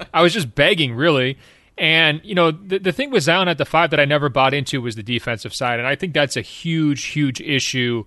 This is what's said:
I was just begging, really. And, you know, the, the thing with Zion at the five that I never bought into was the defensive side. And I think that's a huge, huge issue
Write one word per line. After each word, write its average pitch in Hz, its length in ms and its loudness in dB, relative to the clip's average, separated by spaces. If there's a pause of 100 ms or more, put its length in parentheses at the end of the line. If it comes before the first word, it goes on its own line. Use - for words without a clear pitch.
(120)
I 165 100 4
was 170 100 6
just 160 220 -4
begging, 151 400 2
really. 135 440 2 (380)
And, 160 480 2
you 208 100 -8
know, 170 160 4
the, 190 280 -6
the 190 140 0
thing 277 180 -4
with 208 120 2
Zion 175 240 2
at 170 120 0
the 151 80 0
five 165 240 2
that 151 100 2
I 143 40 6
never 143 260 0
bought 131 220 2
into 139 280 -4
was 117 160 -8
the 110 80 -12
defensive 117 500 -6
side. 120 240 -2
And 120 80 -4
I 139 80 -2
think 175 180 -6
that's 143 240 0
a 127 40 -2
huge, 156 640 -2
huge 143 360 -2
issue 123 680 -2